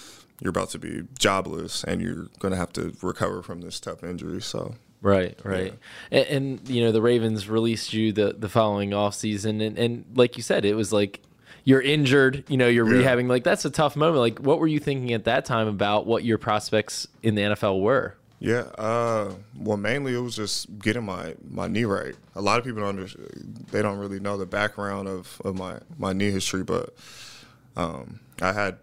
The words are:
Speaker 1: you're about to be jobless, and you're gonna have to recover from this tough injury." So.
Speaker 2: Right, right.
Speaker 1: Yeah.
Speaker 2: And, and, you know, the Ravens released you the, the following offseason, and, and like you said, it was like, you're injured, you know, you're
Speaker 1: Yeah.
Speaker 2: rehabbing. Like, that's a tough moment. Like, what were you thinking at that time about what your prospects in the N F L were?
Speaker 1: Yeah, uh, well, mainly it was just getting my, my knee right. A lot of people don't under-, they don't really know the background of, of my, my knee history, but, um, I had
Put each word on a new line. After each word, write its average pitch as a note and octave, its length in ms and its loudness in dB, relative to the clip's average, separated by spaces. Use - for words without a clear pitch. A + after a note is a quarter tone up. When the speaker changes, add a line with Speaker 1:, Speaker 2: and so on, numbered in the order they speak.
Speaker 1:
you're G2 80 -2
about F#2+ 220 -2
to - 80 -10
be - 240 -10
jobless, F2+ 680 0
and F2+ 160 -2
you're F2+ 260 -6
gonna F#2+ 180 -2
have F2 160 -4
to E2+ 280 -6
recover F2+ 400 -2
from F2 200 -12
this F2+ 180 -12
tough E2+ 240 -12
injury." E2+ 380 -8
So. - 340 -6
Speaker 2:
Right, F#2+ 400 2
right. F#2+ 300 -4
Speaker 1:
Yeah. B2+ 80 6
Speaker 2:
And, C3 80 4
and, A#2+ 100 -12
you A#2+ 140 2
know, A2+ 80 6
the A2 100 4
Ravens A2+ 480 2
released A2+ 420 0
you A2 220 2
the, G2+ 240 2
the G#2+ 120 -4
following G2+ 420 2
offseason, G#2+ 760 -2
and, G#2+ 140 -4
and A#2 340 -2
like - 240 4
you A#2+ 60 -8
said, - 200 2
it G#2 120 4
was A2 180 0
like, G2+ 280 2
you're C3 180 8
injured, C#3 640 4
you C#3 100 0
know, B2 100 6
you're A#2+ 200 6
Speaker 1:
Yeah. B2+ 280 6
Speaker 2:
rehabbing. B2 120 2
Like, B2 160 2
that's F#3+ 220 2
a C#3+ 60 -4
tough D3+ 240 2
moment. D3+ 240 4
Like, A#2 200 2
what D#3 200 2
were D#3+ 80 2
you D3+ 120 0
thinking C3 340 -2
at G#2+ 100 -2
that B2+ 220 2
time A2+ 220 0
about G#2 380 2
what G#2+ 180 2
your A2+ 140 2
prospects - 720 -2
in A2+ 100 4
the G#2 80 0
N G#2 100 2
F G#2 120 -2
L G2 180 2
were? A2+ 340 2
Speaker 1:
Yeah, A#2+ 220 0
uh, A2 560 -2
well, G#2+ 200 -2
mainly B2+ 360 -2
it B2 60 -2
was A#2+ 160 -6
just G#2 440 -6
getting A2 260 0
my, F2+ 300 -8
my F#2 180 -6
knee G2+ 180 0
right. F#2+ 300 -2
A G2 60 -8
lot G#2 180 2
of B2 60 -4
people A2 160 -6
don't G2+ 180 -4
under-, F#2 100 -10
they G#2 100 0
don't G2+ 160 -2
really G2 220 -8
know G2+ 180 -4
the F#2+ 80 -6
background G2+ 640 -4
of, F#2 360 -10
of G2 140 -4
my, F#2 220 -8
my F#2+ 160 -2
knee G2+ 160 2
history, F#2+ 340 -2
but, F2 320 -4
um, E2 440 -8
I F#2 140 2
had G2+ 300 -2